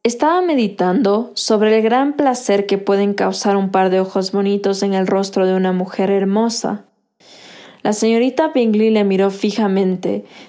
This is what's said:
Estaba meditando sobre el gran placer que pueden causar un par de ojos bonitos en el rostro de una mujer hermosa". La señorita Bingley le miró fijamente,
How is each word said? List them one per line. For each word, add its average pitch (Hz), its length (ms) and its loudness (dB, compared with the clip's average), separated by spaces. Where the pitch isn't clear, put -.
Estaba 294 360 0
meditando 214 920 0
sobre 214 420 2
el 220 60 2
gran 254 300 0
placer 233 540 0
que 196 120 0
pueden 202 360 0
causar 196 420 -2
un 196 140 0
par 190 200 2
de 185 80 2
ojos 190 320 -2
bonitos 196 540 -2
en 196 100 0
el 190 140 0
rostro 196 360 0
de 190 120 2
una 185 160 0
mujer 185 400 -2
hermosa". 208 720 -2
La 208 100 -2
señorita 240 560 0
Bingley 220 400 2
le 214 160 2
miró 196 260 2
fijamente, 196 920 -2